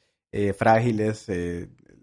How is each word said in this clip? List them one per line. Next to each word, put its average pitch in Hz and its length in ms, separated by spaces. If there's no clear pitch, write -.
eh, 101 220
frágiles, 113 760
eh, 87 420